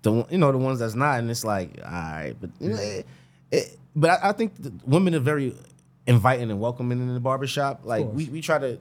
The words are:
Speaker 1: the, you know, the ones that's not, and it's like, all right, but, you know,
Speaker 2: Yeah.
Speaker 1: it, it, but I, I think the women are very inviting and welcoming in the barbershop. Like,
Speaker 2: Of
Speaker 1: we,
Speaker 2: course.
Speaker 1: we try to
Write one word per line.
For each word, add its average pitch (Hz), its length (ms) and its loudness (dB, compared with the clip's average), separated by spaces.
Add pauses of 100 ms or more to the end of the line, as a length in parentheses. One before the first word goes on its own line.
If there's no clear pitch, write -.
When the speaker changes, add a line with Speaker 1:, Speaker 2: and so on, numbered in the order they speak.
Speaker 1:
the, 113 260 4
you 175 80 0
know, 147 160 6
the 131 40 2
ones 131 220 0
that's 113 160 -4
not, 135 240 2
and 117 100 -2
it's 117 140 -4
like, 98 280 -2 (120)
all - 80 -12
right, 80 480 -6
but, 92 100 -10 (120)
you 170 80 -2
know, 220 60 -2
Speaker 2:
Yeah. - 120 -6
Speaker 1:
it, - 180 -8 (460)
it, - 280 -2 (160)
but 165 160 4 (120)
I, 196 60 4
I - 20 0
think 208 300 -2
the 127 100 -10 (140)
women 170 300 4
are 156 40 2
very 139 360 -2 (500)
inviting 120 460 4
and 101 100 -2
welcoming 123 380 -2
in 123 140 -2
the 123 60 -2
barbershop. 135 640 -2
Like, 117 220 0
Speaker 2:
Of 107 80 -6
Speaker 1:
we, 151 120 -4
Speaker 2:
course. 135 80 -10
Speaker 1:
we 165 80 -8
try 156 180 2
to 135 80 -2 (140)